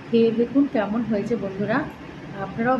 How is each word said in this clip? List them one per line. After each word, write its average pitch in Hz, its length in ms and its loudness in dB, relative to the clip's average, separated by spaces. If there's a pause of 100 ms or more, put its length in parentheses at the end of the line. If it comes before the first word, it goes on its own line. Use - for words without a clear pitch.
খেয়ে 226 280 4
দেখুন 233 320 2 (100)
কেমন 208 260 0 (100)
হয়েছে 202 260 0
বন্ধুরা, 196 420 -2 (640)
আপনারাও 226 380 0